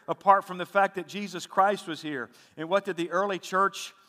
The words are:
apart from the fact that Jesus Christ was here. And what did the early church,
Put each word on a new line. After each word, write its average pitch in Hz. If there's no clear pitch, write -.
apart 196
from 185
the 175
fact 196
that 175
Jesus 180
Christ 196
was 156
here. 139
And 156
what 196
did 196
the 170
early 190
church, 190